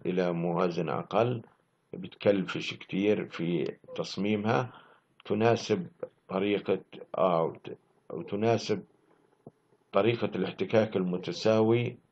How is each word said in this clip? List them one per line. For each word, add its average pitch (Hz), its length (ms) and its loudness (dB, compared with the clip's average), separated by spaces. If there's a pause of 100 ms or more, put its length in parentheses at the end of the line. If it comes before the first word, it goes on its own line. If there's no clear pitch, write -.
إلى 90 260 0
موازنة 87 640 0
أقل، 117 440 0 (500)
بتكلفش 92 840 -2
كتير 98 540 0
في 85 480 -2 (200)
تصميمها، 107 760 -2 (520)
تناسب 107 640 2 (420)
طريقة، 95 560 0 (340)
آه، 85 260 4
وت-، - 340 -8 (320)
وتناسب 107 760 -2 (1080)
طريقة 104 420 2
الاحتكاك 95 640 0
المتساوي 110 1000 2 (140)